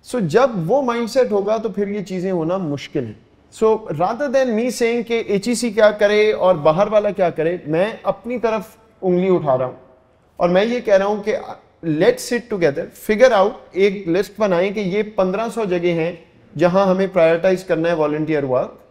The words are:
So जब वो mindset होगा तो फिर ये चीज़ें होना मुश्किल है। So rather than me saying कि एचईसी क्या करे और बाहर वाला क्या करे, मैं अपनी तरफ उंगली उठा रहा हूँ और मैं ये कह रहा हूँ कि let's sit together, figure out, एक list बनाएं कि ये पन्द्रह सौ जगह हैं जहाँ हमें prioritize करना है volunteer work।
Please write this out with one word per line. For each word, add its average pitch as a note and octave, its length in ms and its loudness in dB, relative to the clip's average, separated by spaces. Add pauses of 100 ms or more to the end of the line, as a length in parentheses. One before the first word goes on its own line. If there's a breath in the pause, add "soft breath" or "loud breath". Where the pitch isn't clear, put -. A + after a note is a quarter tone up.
So B3+ 160 -4
जब F#3+ 460 2
वो C4 160 2
mindset A#3 500 0
होगा G#3 260 0
तो A3 100 -4
फिर G3+ 200 -4
ये G3+ 140 -6
चीज़ें F#3 300 -4
होना F3 260 -2
मुश्किल C#3+ 460 -6
है। G#2+ 120 -12 (380)
So A3 240 2
rather A3 500 -4
than C4 180 2
me A#3 220 0
saying A#3 360 -2
कि A#3 300 -2
एचईसी A#3 360 -2
क्या G#3+ 200 4
करे G#3 420 2
और F#3 240 2
बाहर D#3 320 2
वाला G#3 220 0
क्या F3+ 200 0
करे, E3 360 -4
मैं F3+ 360 -2
अपनी A3+ 360 -6
तरफ A3 400 -4 (240)
उंगली F#3 260 0
उठा D3+ 260 2
रहा B2+ 140 -2
हूँ - 100 -14 (640)
और F3 80 2
मैं F#3 160 2
ये A#3 160 -2
कह G#3+ 160 2
रहा G3 120 2
हूँ G#3 200 -4
कि G#3+ 60 -2 (520)
let's F3+ 460 0
sit A#3+ 100 -2 (100)
together, E3 320 0 (260)
figure G#3+ 220 6
out, G3 200 4 (240)
एक G3 320 0
list F#3+ 300 0
बनाएं G3 360 0
कि A3 60 -4
ये G3+ 220 -2
पन्द्रह G#3 460 -2
सौ A3+ 180 -4
जगह F3 280 0
हैं E3 300 -4 (320)
जहाँ F3 300 4
हमें F#3+ 260 0
prioritize F3 500 2
करना E3 260 0
है F3 60 2
volunteer D3+ 500 0
work। C3 360 -2 (100)